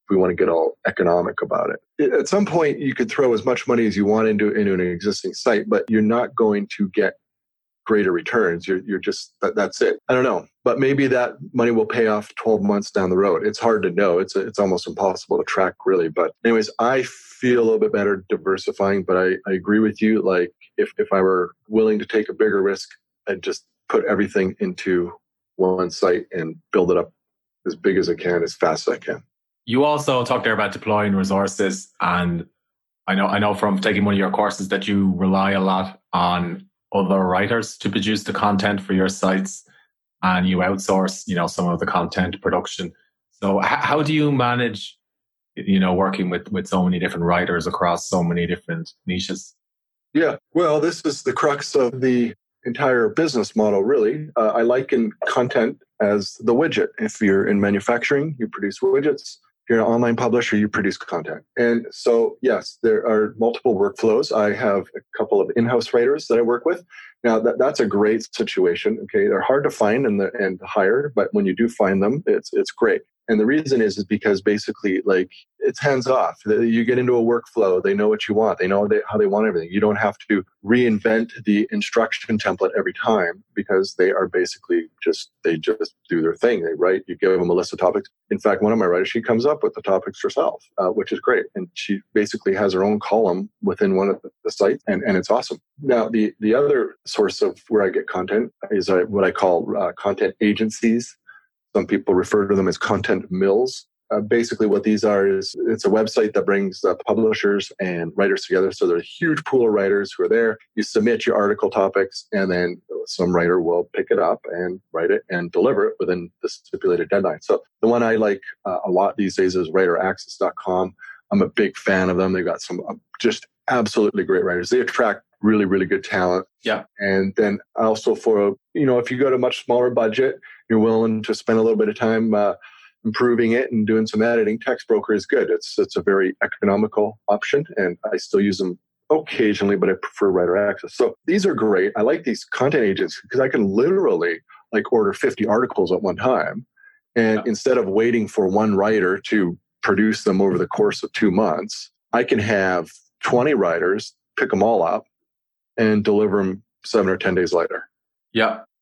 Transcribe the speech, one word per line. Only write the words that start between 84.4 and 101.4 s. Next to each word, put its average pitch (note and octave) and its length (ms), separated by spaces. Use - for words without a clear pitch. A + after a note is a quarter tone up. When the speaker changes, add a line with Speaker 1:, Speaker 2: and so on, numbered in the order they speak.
Speaker 1:
just, - 260
they E2 140
just E2+ 380
do E2+ 140
their E2 140
thing. F#2+ 280
They E2 140
write, F#2 280
you F2 120
give F#2 200
them F2 120
a F2 40
list F2 200
of D#2+ 60
topics. F#2 300
In G2+ 80
fact, G2+ 220
one G#2+ 100
of A2+ 80
my F#2+ 60
writers, F2+ 240
she A#2 120
comes A#2 240
up D3+ 160
with G2+ 120
the A2 80
topics - 420
herself, - 400
uh, F#2 100
which F#2+ 240
is F#2 80
great. A2 340
And F#2 200
she - 260
basically G#2 420
has G2 160
her F#2 140
own G#2 160
column G2+ 480
within F#2+ 360
one F#2+ 100
of - 140
the, - 80
the - 60
sites, - 360
and, F#2 160
and G2 140
it's F2 120
awesome. A#2 280
Now, A#2+ 260
the, A2 320
the G#2+ 160
other C#3 400
source - 360
of F#2+ 260
where G#2+ 160
I F#2+ 60
get - 180
content G2 460
is, F#2+ 160
uh, F#2+ 120
what G2 160
I F2+ 60
call, F#2 460
uh, F2+ 200
content G2 420
agencies. A2 800